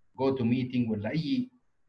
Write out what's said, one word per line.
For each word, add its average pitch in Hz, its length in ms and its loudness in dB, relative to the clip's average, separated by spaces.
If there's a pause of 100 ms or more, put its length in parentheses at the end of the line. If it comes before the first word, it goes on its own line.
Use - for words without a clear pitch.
(160)
جو 135 200 2
تو 123 80 -2
ميتينج 123 480 0
ولا 104 180 -2
أي 139 420 -2 (380)